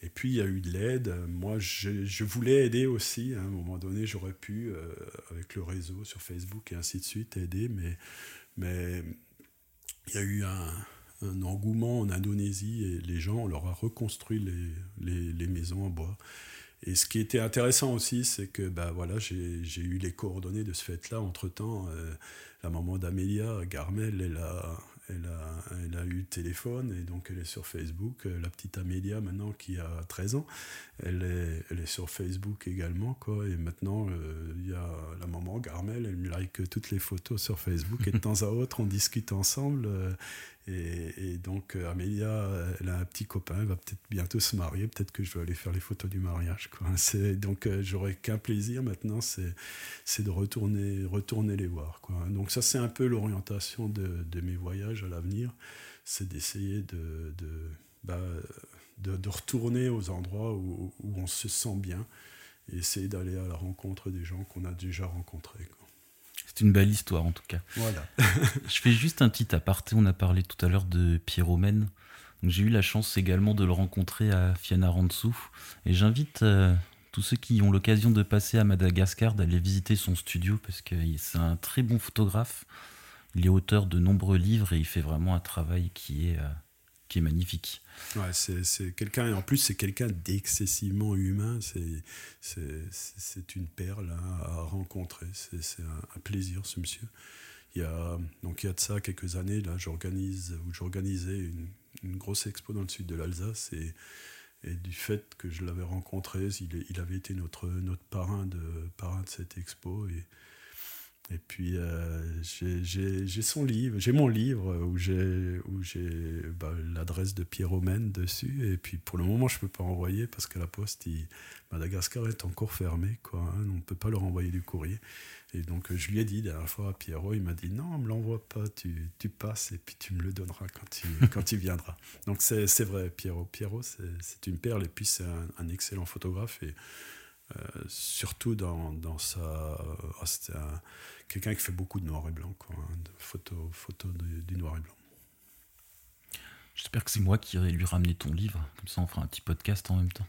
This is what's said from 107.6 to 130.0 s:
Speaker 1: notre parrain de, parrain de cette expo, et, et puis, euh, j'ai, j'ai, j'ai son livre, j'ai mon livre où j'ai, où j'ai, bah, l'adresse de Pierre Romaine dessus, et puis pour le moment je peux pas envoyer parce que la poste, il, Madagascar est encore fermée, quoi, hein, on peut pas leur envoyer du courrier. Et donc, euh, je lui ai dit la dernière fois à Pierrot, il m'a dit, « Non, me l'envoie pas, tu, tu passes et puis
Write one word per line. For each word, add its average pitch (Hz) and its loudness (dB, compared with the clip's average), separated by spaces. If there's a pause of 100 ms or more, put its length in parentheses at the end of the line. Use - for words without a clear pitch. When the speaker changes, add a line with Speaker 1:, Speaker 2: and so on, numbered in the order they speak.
Speaker 1:
notre 92 -4
parrain 95 -2
de, 90 -6 (340)
parrain 92 -4
de 92 -8
cette - -10
expo, 92 -8
et, 85 -6 (1080)
et 85 -4
puis, 90 -4
euh, 82 -2
j'ai, 90 -2
j'ai, 95 0
j'ai 95 -2
son 147 0
livre, 117 2
j'ai 110 4
mon 143 10
livre 107 2
où 87 2
j'ai, 92 2
où 95 -4
j'ai, 82 -4 (160)
bah, 80 -4 (180)
l'adresse 90 -2
de 90 -2
Pierre 92 -2
Romaine 95 2
dessus, 113 -2
et 92 2
puis - -6
pour - -6
le 87 2
moment 113 6
je - 0
peux 98 -2
pas 92 -6
envoyer 92 0
parce - -8
que - -8
la 85 -2
poste, - -6
il, 82 -4 (420)
Madagascar 90 -2
est 113 -4
encore 92 -4
fermée, 90 -2
quoi, - -8
hein, 90 -2
on 87 -2
peut 92 -8
pas 104 -2
leur 101 0
envoyer 90 0
du 90 -2
courrier. 87 -6 (560)
Et 87 -4
donc, 87 -4
euh, 92 -2
je 90 -4
lui 101 2
ai 110 4
dit 104 -2
la 98 -4
dernière 80 -6
fois 101 -4
à 95 -4
Pierrot, 87 -4
il 104 0
m'a 87 -2
dit, « 87 -6
Non, 156 -4
me 120 -2
l'envoie 113 -4
pas, 107 -4
tu, 82 -6 (100)
tu 107 -4
passes - -6
et 90 -8
puis - -16